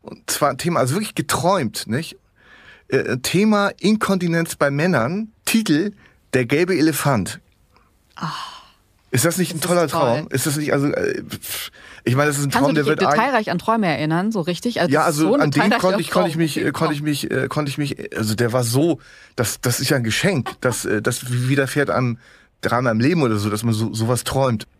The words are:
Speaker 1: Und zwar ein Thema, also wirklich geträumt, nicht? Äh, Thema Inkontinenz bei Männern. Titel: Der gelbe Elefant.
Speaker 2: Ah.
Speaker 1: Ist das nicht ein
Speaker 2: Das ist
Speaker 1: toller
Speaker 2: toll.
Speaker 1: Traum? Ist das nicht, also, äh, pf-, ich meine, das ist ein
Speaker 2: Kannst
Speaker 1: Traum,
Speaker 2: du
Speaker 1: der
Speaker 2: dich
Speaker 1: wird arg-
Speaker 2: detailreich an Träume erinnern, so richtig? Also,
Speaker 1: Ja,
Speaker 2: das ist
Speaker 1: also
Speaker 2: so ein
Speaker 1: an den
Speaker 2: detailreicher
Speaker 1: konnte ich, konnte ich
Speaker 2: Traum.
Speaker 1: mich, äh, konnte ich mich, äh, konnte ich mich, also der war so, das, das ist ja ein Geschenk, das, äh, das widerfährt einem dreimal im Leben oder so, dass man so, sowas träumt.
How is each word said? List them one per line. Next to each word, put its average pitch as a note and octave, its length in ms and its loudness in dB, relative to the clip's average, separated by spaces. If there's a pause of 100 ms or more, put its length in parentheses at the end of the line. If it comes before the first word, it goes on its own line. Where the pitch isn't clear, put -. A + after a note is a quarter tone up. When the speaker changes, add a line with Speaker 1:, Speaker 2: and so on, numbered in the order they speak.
Speaker 1:
Und - 280 -14
zwar C#3+ 200 0
ein C3 80 -8
Thema, E3 220 -2
also C3 140 2
wirklich G#3 200 -4
geträumt, D#3+ 720 -2
nicht? B2+ 320 -6 (720)
Äh, B2+ 300 0
Thema G3+ 520 2 (100)
Inkontinenz F3+ 760 0
bei C#3+ 140 2
Männern. E3 580 0 (180)
Titel: G#3 460 2 (420)
Der B2+ 100 4
gelbe E3 320 2
Elefant. C#3 640 0 (760)
Speaker 2:
Ah. D#3+ 140 -6 (800)
Speaker 1:
Ist B2+ 140 0
das E3+ 140 0
nicht F3 160 0
ein D#3 60 -4
Speaker 2:
Das - 40 -4
ist E3 40 -4
Speaker 1:
toller F3 200 2
Speaker 2:
toll. C3+ 300 2
Speaker 1:
Traum? D#3 120 -8
Ist B2+ 160 -2
das D3 100 0
nicht, D3+ 160 -2
also, C#3+ 160 2
äh, - 340 -2
pf-, - 480 -12 (320)
ich B2 140 0
meine, D3 120 4
das C#3+ 100 -2
ist C#3+ 80 -2
ein C3+ 40 -2
Speaker 2:
Kannst B3 160 2
Speaker 1:
Traum, C#4 80 2
Speaker 2:
du D3+ 80 2
Speaker 1:
der - 0 -
Speaker 2:
dich C#3 60 0 (120)
Speaker 1:
wird G3 40 4
arg- C#3+ 100 4
Speaker 2:
detailreich A#3 360 2
an F3+ 100 -2
Träume A3 260 0
erinnern, D#3+ 460 0
so G3+ 80 -2
richtig? F3 400 -4
Also, D#3+ 120 2
Speaker 1:
Ja, D3 140 4
Speaker 2:
das E3 80 2
ist D3 60 -2
Speaker 1:
also D#3+ 80 4
Speaker 2:
so A3+ 80 4
ein C#4+ 40 2
Speaker 1:
an D3+ 120 4
den - 100 4
Speaker 2:
detailreicher G3 180 4
Speaker 1:
konnte F#3 200 2
ich, D#3 100 -4
konnte F3+ 180 2
ich D#3 60 -2
Speaker 2:
Traum. E3 80 0
Speaker 1:
mich, D#3 160 0
äh, C#3 140 -2
konnte E3 220 -2
ich D3 80 -6
mich, D3+ 280 -2
äh, C3 180 0
konnte D3 220 -2
ich C3+ 80 -8
mich, - 380 -6
also G#2+ 180 0
der A#2 180 0
war B2 120 2
so, C#3 340 2 (380)
das, - 240 -2
das B2+ 180 0
ist C3 100 -4
ja C#3+ 100 2
ein A#2+ 60 0
Geschenk, C3 460 0 (100)
das, A#2+ 240 -2
äh, G#2 160 0
das B2 300 -4
widerfährt C3 600 0
einem A#2 280 0 (420)
dreimal A#2+ 320 0
im A2 80 2
Leben D#3 220 4
oder A2 140 2
so, G#2 140 0
dass G#2+ 120 -4
man A#2 100 2
so, G#2+ 220 -2
sowas A2+ 300 0
träumt. C3 420 0 (140)